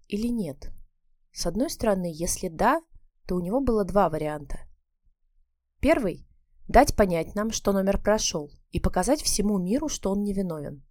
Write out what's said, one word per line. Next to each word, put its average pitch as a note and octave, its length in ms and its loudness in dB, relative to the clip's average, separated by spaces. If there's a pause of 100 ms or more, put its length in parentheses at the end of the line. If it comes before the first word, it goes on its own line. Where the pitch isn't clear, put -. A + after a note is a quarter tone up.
или G#3+ 180 -4
нет? G#3+ 440 -4 (600)
С - 140 -8
одной G3+ 240 0
стороны, F#3+ 420 0
если E3 380 -4
да, A3 320 2 (460)
то F#3 80 -2
у F3+ 40 0
него F#3+ 220 0
было A3+ 240 2
два F3+ 240 4
варианта. D3+ 480 -4 (1200)
Первый — B3+ 480 0 (400)
дать A3+ 280 6
понять F3 400 2
нам, G#3+ 160 -2
что - 200 -2
номер G3 300 0
прошёл, G3+ 500 0 (200)
и E3+ 80 -2
показать A3+ 420 2
всему G3+ 380 0
миру, A#3 280 -2
что - 240 -4
он G3+ 120 -2
невиновен. E3+ 680 -4